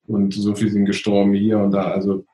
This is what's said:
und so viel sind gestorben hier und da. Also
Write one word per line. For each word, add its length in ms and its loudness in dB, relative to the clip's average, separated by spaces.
und 280 -2
so 180 -2
viel 160 -2
sind 160 0
gestorben 480 2
hier 240 2
und 140 2
da. 200 0
Also 420 -2